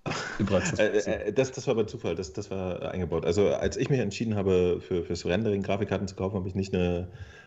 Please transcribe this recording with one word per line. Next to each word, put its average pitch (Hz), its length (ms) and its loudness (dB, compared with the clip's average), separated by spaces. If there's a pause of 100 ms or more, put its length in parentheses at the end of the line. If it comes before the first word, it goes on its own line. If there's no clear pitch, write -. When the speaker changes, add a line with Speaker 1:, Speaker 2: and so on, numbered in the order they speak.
(400)
Speaker 1:
Im 107 60 2
Preis. 95 340 2
Speaker 2:
Äh, 104 480 2
äh, 107 60 -2
das, 131 180 2
das - 160 -6
war 131 60 4
aber 110 140 2
Zufall, 92 280 -4
das, 92 180 -6
das 104 160 -8
war, 92 320 -4
äh, - 60 -4
eingebaut. 82 380 -2
Also 92 240 4
als 90 280 0
ich 127 120 0
mich 135 100 4
entschieden 107 360 -2
habe, 90 460 4
für, 87 220 -2
fürs 85 220 -4
Rendering 101 360 2
Grafikkarten 98 460 0
zu 92 80 -10
kaufen, 98 220 -2
hab 90 80 -2
ich 95 100 -6
nicht 95 180 0
eine 90 340 2 (400)